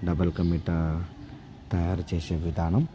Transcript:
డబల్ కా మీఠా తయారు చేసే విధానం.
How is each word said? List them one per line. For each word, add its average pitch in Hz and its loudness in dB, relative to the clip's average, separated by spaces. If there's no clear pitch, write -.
డబల్ 87 4
కా 92 2
మీఠా 85 2
తయారు 87 0
చేసే 85 -2
విధానం. 85 2